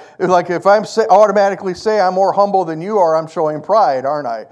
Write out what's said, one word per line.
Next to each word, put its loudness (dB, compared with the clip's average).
It's 0
like, 2
if -2
I'm 4
sa-, -2
automatically 2
say -2
I'm 0
more 2
humble 0
than -8
you -2
are, 2
I'm -2
showing -4
pride, 0
aren't -4
I? -8